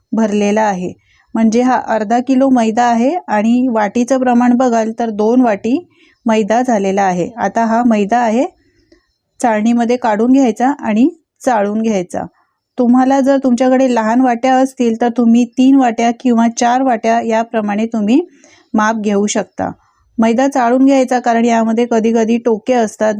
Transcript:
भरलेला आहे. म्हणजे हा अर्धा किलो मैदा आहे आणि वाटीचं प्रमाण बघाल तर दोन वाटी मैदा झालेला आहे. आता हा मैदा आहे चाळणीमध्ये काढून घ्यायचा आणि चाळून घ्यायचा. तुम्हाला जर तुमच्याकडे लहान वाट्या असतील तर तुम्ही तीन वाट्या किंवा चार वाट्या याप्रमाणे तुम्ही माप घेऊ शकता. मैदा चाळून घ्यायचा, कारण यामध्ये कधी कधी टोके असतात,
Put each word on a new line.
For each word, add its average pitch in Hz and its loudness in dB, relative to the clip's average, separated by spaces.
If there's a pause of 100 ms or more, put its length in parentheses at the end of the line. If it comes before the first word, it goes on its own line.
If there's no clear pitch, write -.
(120)
भरलेला 208 0
आहे. 180 -4 (440)
म्हणजे 226 2
हा 247 0
अर्धा 220 -2
किलो 262 0
मैदा 226 2
आहे 240 0 (120)
आणि 226 0
वाटीचं 233 0
प्रमाण 247 2
बघाल 226 0
तर 233 -4
दोन 220 0
वाटी 226 0 (480)
मैदा 220 0
झालेला 202 0
आहे. 180 -2
आता 202 -2
हा 226 0
मैदा 214 0
आहे 240 0 (960)
चाळणीमध्ये 233 0
काढून 226 0
घ्यायचा 254 0
आणि 226 0 (340)
चाळून 214 -2
घ्यायचा. 202 -4 (560)
तुम्हाला 262 2
जर 277 2
तुमच्याकडे 262 2
लहान 233 0
वाट्या 254 0
असतील 254 -2
तर 240 0
तुम्ही 233 4 (140)
तीन 262 4
वाट्या 240 0
किंवा 233 2 (100)
चार 240 0
वाट्या 233 -2
याप्रमाणे 220 -4
तुम्ही 226 0 (540)
माप 220 0
घेऊ 208 -2
शकता. 190 -6 (460)
मैदा 233 2
चाळून 262 2
घ्यायचा, 262 2
कारण 233 0
यामध्ये 226 0
कधी 226 0
कधी 226 0
टोके 233 -2
असतात, 214 -2